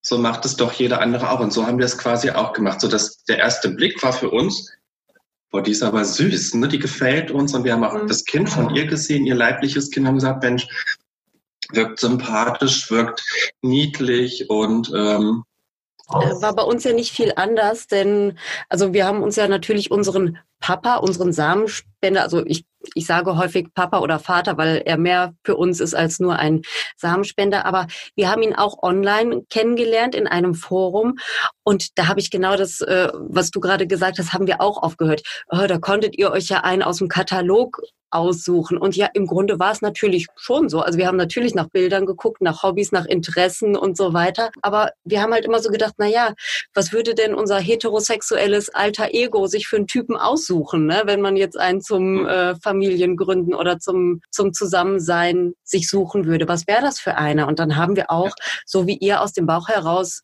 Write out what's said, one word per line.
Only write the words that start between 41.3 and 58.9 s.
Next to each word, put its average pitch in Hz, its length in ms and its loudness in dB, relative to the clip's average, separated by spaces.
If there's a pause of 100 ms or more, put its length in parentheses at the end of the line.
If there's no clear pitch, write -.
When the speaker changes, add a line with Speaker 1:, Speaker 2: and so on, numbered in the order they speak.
Speaker 2:
nach 165 140 0
Bildern 190 360 2
geguckt, 196 360 -4
nach 165 200 0
Hobbys, 196 300 0
nach 175 140 0
Interessen 180 720 0
und 190 220 -2
so 185 160 0
weiter. 185 380 0 (100)
Aber 208 300 0 (140)
wir 202 180 0
haben 220 100 0
halt 226 120 2
immer 226 140 2
so 220 120 -2
gedacht, 214 260 -2
„Na 208 100 0
ja, 233 260 2 (420)
was 196 180 0
würde 226 220 0
denn 214 180 2
unser 202 240 0
heterosexuelles 208 1120 0
Alter 208 440 -2
Ego 220 340 0
sich 208 200 -4
für 220 100 0
einen 202 100 0
Typen 240 280 -2
aussuchen, 180 720 0
ne? 170 200 2
Wenn 202 160 2
man 196 140 2
jetzt 190 220 0
einen 185 240 0
zum, 190 400 0
Speaker 1:
Mhm. - 60 -2
Speaker 2:
äh, 180 340 0
Familiengründen 185 920 0
oder 175 240 0
zum, 180 500 0
zum 196 240 0
Zusammensein 175 1000 0 (100)
sich 170 260 0
suchen 196 360 0
würde? 160 220 2
Was 170 200 -2
wäre 214 140 4
das 277 180 -2
für - 180 -2
einer?“ 151 300 2
Und 151 100 0
dann 156 180 0
haben 175 200 2
wir - 160 -2
auch, 170 240 0 (320)
so 190 180 0
wie 190 120 0